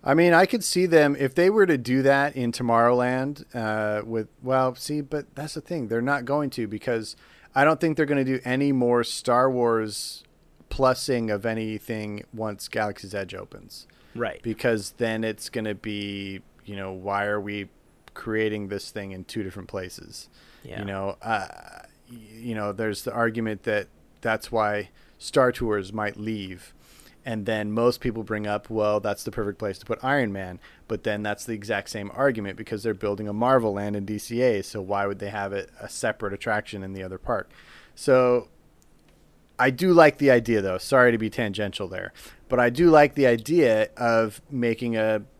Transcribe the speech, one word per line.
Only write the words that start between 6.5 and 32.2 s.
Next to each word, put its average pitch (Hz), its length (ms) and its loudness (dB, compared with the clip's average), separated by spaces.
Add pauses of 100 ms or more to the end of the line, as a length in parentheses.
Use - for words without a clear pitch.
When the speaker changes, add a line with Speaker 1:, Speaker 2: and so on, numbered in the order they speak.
Speaker 1:
to, 117 160 -6
because 107 480 -6 (400)
I 135 80 4
don't 151 160 4
think 160 160 0
they're 151 100 2
gonna 139 200 0
do 127 180 -2
any 135 300 0
more 120 320 2
Star 127 440 2
Wars 117 760 -2 (460)
plussing 123 640 0
of 101 120 -4
anything 110 880 -6
once 110 340 -8
Galaxy's 104 480 -6
Edge 98 180 -8
opens. 95 540 -18 (260)
Speaker 2:
Right. 117 300 -6
Speaker 1:
Because 110 540 -2
then 113 260 -2
it's 110 260 -6
gonna 107 260 -6
be, 101 680 -8 (240)
you 104 100 -12
know, 95 160 -10
why 98 340 -4
are 104 140 -2
we 101 300 -8 (440)
creating 110 540 -2
this 101 240 -8
thing 98 200 -10
in 92 120 -12
two 107 200 -8
different 95 260 -12
places? - 580 -12 (360)
Speaker 2:
Yeah. - 160 -12
Speaker 1:
You 104 60 -6
know, 98 360 -6
uh, 110 260 -2 (640)
y-, 120 80 -18 (160)
you 113 220 -8
know, 104 180 -4
there's 107 300 -4
the 123 100 -6
argument 113 500 -2
that 104 240 -2 (340)
that's 110 300 -4
why 104 380 0 (280)
Star 127 340 2
Tours 104 400 -4
might 107 240 -4
leave. 104 580 -8 (520)
And 110 200 -6
then 107 280 -2
most 117 260 2
people 113 240 -6
bring 107 240 -6
up, 104 220 -4
"Well, 104 320 0
that's 104 240 -4
the 107 60 -8
perfect 104 280 -6
place 101 200 -6
to - 60 -20
put 113 160 -6
Iron 131 300 0
Man." 92 280 -10 (280)
But 107 160 -6
then 104 180 -2
that's 104 240 -6
the 117 80 -8
exact 101 360 -6
same 101 260 -10
argument 113 400 0